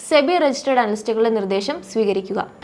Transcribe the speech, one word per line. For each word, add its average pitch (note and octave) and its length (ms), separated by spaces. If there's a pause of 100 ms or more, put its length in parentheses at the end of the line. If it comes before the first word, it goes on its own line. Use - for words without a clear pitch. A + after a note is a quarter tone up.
സെബി D4+ 280
രജിസ്റ്റേർഡ് C4+ 420
അനലിസ്റ്റുകളുടെ A3 500
നിർദ്ദേശം G3+ 600
സ്വീകരിക്കുക. G3 560 (160)